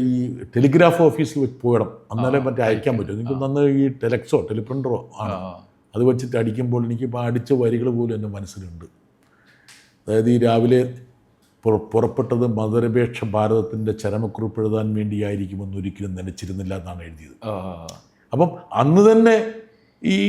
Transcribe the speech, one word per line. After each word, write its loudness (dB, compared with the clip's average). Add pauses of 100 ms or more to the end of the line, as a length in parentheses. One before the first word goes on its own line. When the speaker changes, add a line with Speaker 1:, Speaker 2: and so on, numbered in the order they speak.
Speaker 1:
ഈ 2 (380)
ടെലിഗ്രാഫ് 6
ഓഫീസിൽ 0
വെച്ച് -4
പോകണം, 2 (240)
എന്നാലേ 0
Speaker 2:
ആ. -2
Speaker 1:
മറ്റേ -2
അയക്കാൻ 2
പറ്റൂ. -6
എനിക്ക് -4
Speaker 2:
ആ. -2
Speaker 1:
അന്ന് 0 (160)
ഈ 4 (180)
ടെലക്സോ 0 (100)
ടെലിപ്രിൻ്ററോ -4 (240)
ആണ്. -6 (100)
Speaker 2:
ആ. -12 (440)
Speaker 1:
അത് 0
വെച്ചിട്ട് 0
അടിക്കുമ്പോൾ -2
എനിക്ക് -6
ഇപ്പം -6
അടിച്ച -2 (100)
വരികൾ 0
പോലും -2
എൻ്റെ -6
മനസ്സിലുണ്ട്. -14 (1200)
അതായത് 2
ഈ 6
രാവിലെ 4 (840)
പുറ-, 2
പുറപ്പെട്ടത് 0 (140)
മതനിരപേക്ഷ 0 (160)
ഭാരതത്തിൻ്റെ 0
ചരമക്കുറിപ്പ് -6
എഴുതാൻ -2 (100)
വേണ്ടിയായിരിക്കുമെന്ന് -6
ഒരിക്കലും -8
നനച്ചിരുന്നില്ല -10
എന്നാണ് -14
എഴുതിയത്. -20 (140)
Speaker 2:
ആ. -6 (800)
Speaker 1:
അപ്പം 2 (320)
അന്ന് 6
തന്നെ 8 (640)
ഈ 0 (120)